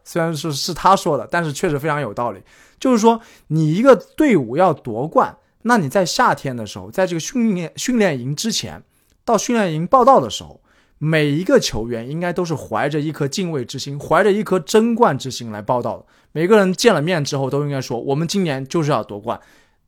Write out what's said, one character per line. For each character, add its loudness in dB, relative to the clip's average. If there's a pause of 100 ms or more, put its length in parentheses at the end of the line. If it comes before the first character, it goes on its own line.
虽 -6
然 -2
说 -6
是 -6
他 4
说 0
的， -6
但 -2
是 -4
确 -2
实 0
非 -6
常 -2
有 -6
道 -4
理。 -12 (400)
就 2
是 6
说， 4 (280)
你 2
一 0
个 8
队 2
伍 -2
要 4
夺 -6
冠， 0 (240)
那 2
你 0
在 2
夏 2
天 -6
的 -8
时 -14
候， -14
在 -2
这 -4
个 -4
训 -2
练， -6
训 -2
练 2
营 -6
之 -4
前， -8 (440)
到 2
训 -4
练 0
营 -4
报 4
道 8
的 -2
时 -10
候， -20 (360)
每 0
一 -2
个 6
球 -4
员 -8
应 -8
该 -2
都 -2
是 -4
怀 -2
着 -2
一 -4
颗 -4
敬 -4
畏 -4
之 -12
心， -10
怀 2
着 4
一 0
颗 -2
争 2
冠 2
之 -10
心 -10
来 -10
报 -2
道 -6
的。 -20 (260)
每 -2
个 8
人 4
见 4
了 0
面 -2
之 -4
后 -2
都 0
应 -4
该 -4
说 -6
，“我 -4
们 -2
今 -2
年 -4
就 -2
是 0
要 0
夺 -12
冠。” -8 (480)